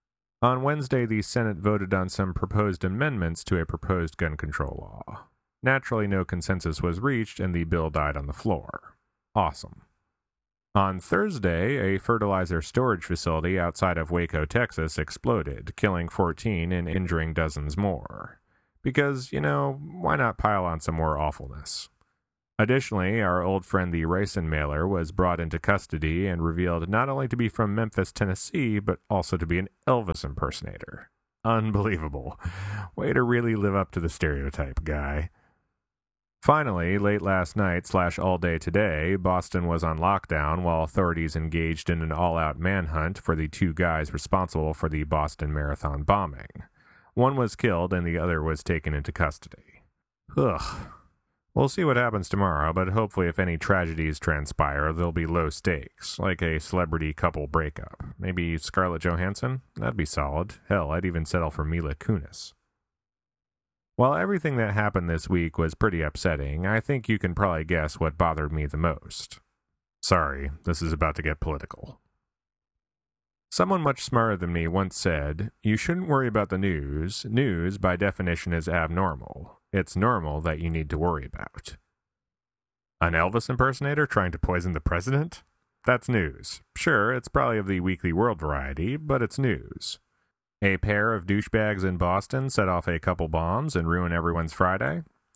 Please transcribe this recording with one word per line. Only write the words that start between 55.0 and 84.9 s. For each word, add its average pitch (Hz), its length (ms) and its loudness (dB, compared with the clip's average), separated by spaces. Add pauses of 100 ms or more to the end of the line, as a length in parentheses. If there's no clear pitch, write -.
be 82 140 0
low 80 240 2
stakes, - 680 -4
like 90 240 0
a 80 200 0
celebrity 80 500 0
couple 76 360 -2
breakup. - 580 -4 (120)
Maybe 87 400 -2
Scarlett 87 460 -2
Johansson? 98 600 -2 (120)
That'd 107 220 -4
be 82 80 0
solid. 76 480 -2 (160)
Hell, 87 220 2
I'd 87 120 0
even 85 220 0
settle 85 240 0
for 76 160 -4
Mila 78 300 -2
Kunis. - 580 -4 (1400)
While 135 180 4
everything 170 400 0
that 107 180 2
happened 101 360 0
this 82 180 0
week 85 300 0
was 82 160 2
pretty 90 280 2
upsetting, 76 640 -2
I 107 140 2
think 127 300 -4
you 107 100 2
can 87 160 0
probably 85 300 2
guess 80 340 0
what 78 180 0
bothered 78 360 0
me 78 120 -2
the 71 120 -4
most. - 640 -4 (600)
Sorry, 69 500 2 (120)
this 85 180 0
is 80 120 0
about 78 220 0
to - 80 -8
get 76 180 -2
political. - 580 -8 (1500)
Someone 185 300 2
much 143 220 0
smarter 113 340 4
than 87 160 -2
me 82 140 2
once 92 280 0
said, 78 540 -2 (140)
"You 107 120 4
shouldn't 180 320 -2
worry 135 200 4
about 107 220 2
the 95 100 0
news. 80 640 -2
News, 101 540 0
by 95 160 2
definition, 90 580 0
is 82 160 0
abnormal. 82 920 -2 (140)
It's 95 220 0
normal 92 460 2
that 80 180 -2
you 85 100 -2
need 80 220 -2
to 78 80 -2
worry 80 260 0
about." - 500 -14 (1300)
An 85 120 2
Elvis 92 360 2
impersonator 139 560 0
trying 92 280 2
to 78 60 -6
poison 90 340 0
the 73 60 -2
president? 131 640 0 (420)